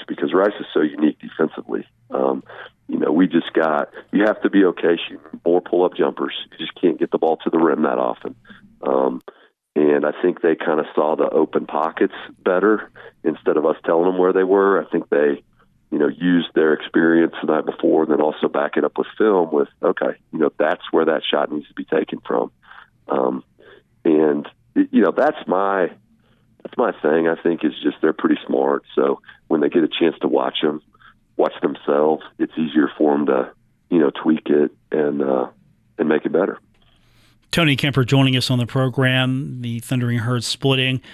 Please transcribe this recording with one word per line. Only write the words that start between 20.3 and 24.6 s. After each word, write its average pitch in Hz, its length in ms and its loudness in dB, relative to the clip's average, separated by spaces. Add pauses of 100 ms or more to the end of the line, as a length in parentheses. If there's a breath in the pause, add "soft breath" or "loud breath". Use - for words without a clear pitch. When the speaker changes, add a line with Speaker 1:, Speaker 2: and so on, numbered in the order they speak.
Speaker 1:
you 80 60 -6
know, 73 180 2
that's 78 240 0 (100)
where 82 140 2
that 78 180 0
shot 71 280 -2
needs 73 160 -8
to - 80 -20
be - 100 -10
taken - 420 -2
from. 60 240 -2 (560 loud breath)
Um, 65 360 -2 (600 loud breath)
and, 76 440 2 (280)